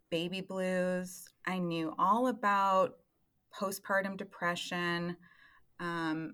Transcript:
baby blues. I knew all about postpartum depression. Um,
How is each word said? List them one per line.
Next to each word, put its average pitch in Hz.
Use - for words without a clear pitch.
baby 175
blues. 185
I 185
knew 165
all 220
about 196
postpartum 196
depression. 175
Um, 165